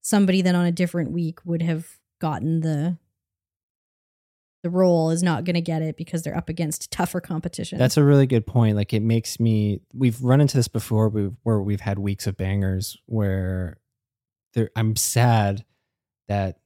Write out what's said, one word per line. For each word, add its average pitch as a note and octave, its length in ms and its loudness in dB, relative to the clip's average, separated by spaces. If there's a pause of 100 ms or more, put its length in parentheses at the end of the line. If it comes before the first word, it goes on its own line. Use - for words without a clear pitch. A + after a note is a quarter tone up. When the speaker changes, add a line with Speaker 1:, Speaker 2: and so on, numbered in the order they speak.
Speaker 1:
somebody F#3+ 400 2
that F3+ 120 2
on F3 120 2
a E3+ 40 2
different E3+ 400 -2
week E3 340 -6
would E3+ 180 -4
have E3 360 -4 (220)
gotten D#3+ 400 -2
the, D#3+ 360 -2 (1700)
the F3 80 -4
role F3 400 4
is E3 100 0
not F3 240 2
gonna E3+ 160 0
get D#3+ 220 -2
it D#3 140 -4
because E3 260 -6
they're - 140 -6
up E3+ 120 -6
against D#3+ 440 -6
tougher F3 280 -4
competition. - 580 -8
Speaker 2:
That's B2+ 180 2
a D3 80 6
really C#3 240 6
good A#2 180 2
point. A2 300 2
Like, G2+ 180 -2
it G#2+ 80 0
makes A2+ 380 -2
me, G#2+ 400 0 (140)
we've B2 280 0
run B2+ 180 4
into C#3+ 160 2
this A#2+ 120 2
before, A2 400 0
we've, G#2 340 -2
where A2 180 0
we've G2+ 200 -4
had G2+ 180 -4
weeks G2+ 300 -4
of G2 80 -6
bangers F#2+ 600 -2 (100)
where F#2+ 720 -4 (760)
there, A2+ 220 0
I'm A2 180 0
sad A2 720 2 (640)
that G2 380 -4